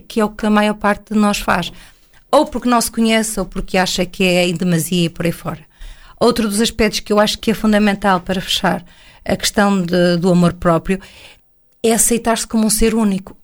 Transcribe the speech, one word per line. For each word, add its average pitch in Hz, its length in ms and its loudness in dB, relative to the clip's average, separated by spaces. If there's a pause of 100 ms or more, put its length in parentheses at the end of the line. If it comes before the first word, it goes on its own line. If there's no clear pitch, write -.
que - 140 -4
é 214 40 4
o 208 60 -2
que 214 160 -6
a 214 40 2
maior 208 240 2
parte 208 400 -4
de 214 40 2
nós 208 200 2
faz. 180 340 -2 (580)
Ou 294 160 4
porque 247 220 -6
não 240 120 2
se 226 100 -4
conhece, 220 500 0
ou 185 60 -4
porque - 320 -4
acha 185 260 -2
que 180 200 -6
é 180 220 2
em 180 80 -2
demasia 175 520 0
e - 20 -6
por 170 160 -6
aí 170 80 0
fora. 160 280 -10 (580)
Outro 240 300 2
dos 202 120 -2
aspectos 220 400 -2
que - 120 -6
eu 208 60 4
acho 208 200 0
que - 120 -2
é 208 40 0
fundamental 208 680 2
para 185 200 -4
fechar 175 440 -4 (400)
a - 120 -2
questão 202 440 0
de, 175 380 2
do 185 120 2
amor 175 220 4
próprio 175 480 -2 (840)
é 226 120 2
aceitar-se 226 520 0
como 220 200 0
um 214 40 0
ser 226 240 2
único. 202 500 -2